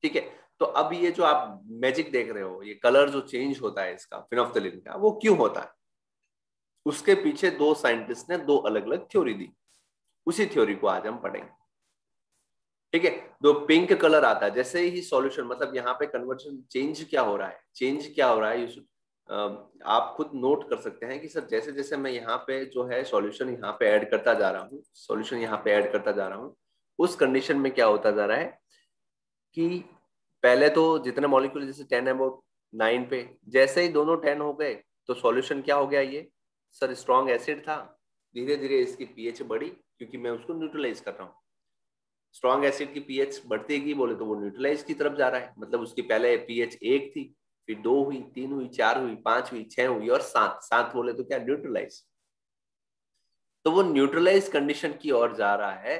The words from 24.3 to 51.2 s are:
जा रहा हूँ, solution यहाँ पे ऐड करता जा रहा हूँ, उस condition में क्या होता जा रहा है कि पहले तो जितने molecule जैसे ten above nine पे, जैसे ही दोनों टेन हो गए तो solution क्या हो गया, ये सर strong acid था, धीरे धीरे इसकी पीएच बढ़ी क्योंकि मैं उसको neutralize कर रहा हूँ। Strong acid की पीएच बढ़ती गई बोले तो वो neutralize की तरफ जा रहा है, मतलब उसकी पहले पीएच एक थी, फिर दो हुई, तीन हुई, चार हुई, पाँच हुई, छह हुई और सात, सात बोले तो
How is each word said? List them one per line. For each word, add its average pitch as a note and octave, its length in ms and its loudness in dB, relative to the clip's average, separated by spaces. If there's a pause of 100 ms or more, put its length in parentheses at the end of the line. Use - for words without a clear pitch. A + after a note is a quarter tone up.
जा G2+ 160 2
रहा F#2+ 120 -6
हूँ, C#3 200 -18 (120)
solution G#2+ 420 -6
यहाँ A2+ 200 -4
पे G#2+ 140 0
ऐड G#2 200 4
करता G#2 200 -2
जा G2 160 -2
रहा F#2+ 100 -10
हूँ, C3 180 -16 (440)
उस F3 160 2
condition C3+ 440 2
में C3+ 140 0
क्या A#2+ 140 4
होता G#2 240 4
जा G#2 140 0
रहा G#2+ 120 0
है E3+ 220 -6 (1000)
कि F3 260 0 (600)
पहले C3 280 8
तो D#3+ 280 4
जितने C3 300 -2
molecule C#3 360 2
जैसे C3+ 200 -12
ten B2+ 240 0
above C3 320 -2 (320)
nine A2+ 340 0
पे, B2 200 -6 (200)
जैसे C3+ 340 4
ही F3 80 2
दोनों D#3 300 2
टेन D3 220 0
हो D3 140 -4
गए D3 180 -4 (360)
तो B2 60 0
solution B2+ 460 0
क्या C#3+ 140 2
हो C#3 120 2
गया, C#3 140 2
ये C#3 280 -6 (420)
सर C3 240 -4
strong C3 340 2
acid C#3+ 320 -2
था, D#3 160 -6 (580)
धीरे C3 220 -2
धीरे C3+ 220 0
इसकी B2 280 -2
पीएच A2+ 360 -10
बढ़ी A#2+ 260 -6
क्योंकि - 480 -18
मैं A#2+ 140 -6
उसको A#2 220 -8
neutralize D3+ 460 -6
कर G2 140 -10
रहा F#2+ 100 -14
हूँ। - 180 -20 (960)
Strong C3+ 300 2
acid C#3 280 -2
की C#3+ 80 -10
पीएच C#3 460 -4
बढ़ती A#2 320 -2
गई D3 140 -4
बोले A#2+ 220 0
तो A2 100 -6
वो G#2+ 100 -2
neutralize A#2+ 480 -4
की D#3+ 100 -8
तरफ C#3+ 240 -2
जा C3+ 120 2
रहा B2+ 120 -2
है, - 180 -16
मतलब A#2 220 -4
उसकी A2+ 220 -8
पहले A#2+ 360 4
पीएच A#2 440 -4
एक C3+ 280 0
थी, C#3+ 120 -10 (460)
फिर G#2+ 100 -6
दो B2 240 2
हुई, C3+ 180 -4 (140)
तीन C3 160 -8
हुई, C3 180 -6
चार A#2+ 300 2
हुई, A#2+ 180 -4
पाँच A#2 340 0
हुई, A2+ 140 -10
छह B2 220 -2
हुई A2+ 220 -2
और B2+ 140 4
सात, - 400 0
सात A#2+ 300 0
बोले A#2+ 200 -4
तो B2 100 -8